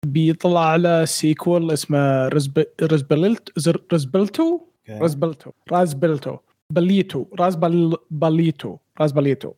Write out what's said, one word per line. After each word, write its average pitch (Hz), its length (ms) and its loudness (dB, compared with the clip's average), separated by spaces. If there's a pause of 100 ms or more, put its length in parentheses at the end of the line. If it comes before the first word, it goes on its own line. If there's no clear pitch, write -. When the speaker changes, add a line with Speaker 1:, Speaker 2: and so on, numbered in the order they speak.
Speaker 1:
بيطلع 160 600 2
على 170 380 4
سيكوال 165 640 0
اسمه 139 580 0
رزب-، 139 360 0 (180)
رزبليلت-، 156 760 0
زر-، 165 260 0 (100)
رزبلتو؟ 202 680 0 (280)
Speaker 2:
أوكي. 107 160 -6
Speaker 1:
رزبلتو. 160 460 -4 (220)
رازبلتو. 156 640 -2 (340)
بليتو. 180 540 0 (160)
رازبل-، 170 560 2 (140)
بليتو. 160 680 0 (240)
رازبليتو. 143 580 0